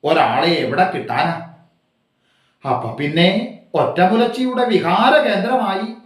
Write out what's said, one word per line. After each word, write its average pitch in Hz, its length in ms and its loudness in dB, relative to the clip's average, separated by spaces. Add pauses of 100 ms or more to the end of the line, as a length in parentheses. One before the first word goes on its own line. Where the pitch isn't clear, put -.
ഒരാളെ 151 440 2
എവിടെ 165 420 0
കിട്ടാനാ? - 640 -6 (1120)
അപ്പൊ 120 260 -4
പിന്നെ 170 640 0 (160)
ഒറ്റമുലച്ചിയുടെ 226 880 0
വിഹാര 185 540 2
കേന്ദ്രമായി 202 680 0 (180)